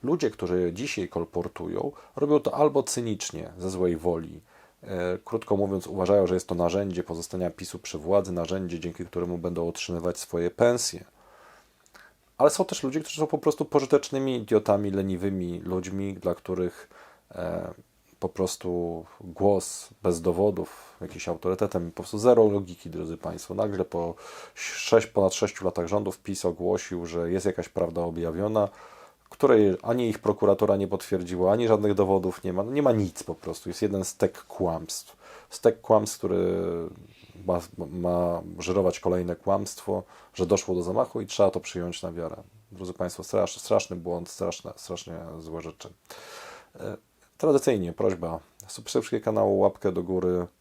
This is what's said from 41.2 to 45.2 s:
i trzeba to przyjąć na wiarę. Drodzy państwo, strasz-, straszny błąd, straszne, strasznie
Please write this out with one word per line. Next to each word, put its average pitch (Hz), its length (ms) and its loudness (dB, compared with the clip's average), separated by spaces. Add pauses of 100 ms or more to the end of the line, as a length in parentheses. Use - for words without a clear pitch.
i 104 40 -6
trzeba 98 260 4
to 90 80 -4
przyjąć 87 440 -8
na 85 80 -8
wiarę. 82 240 -8 (360)
Drodzy 92 220 -12
państwo, 90 300 -6
strasz-, - 360 0
straszny - 360 0
błąd, 87 340 -6
straszne, - 460 -6
strasznie - 380 -12 (260)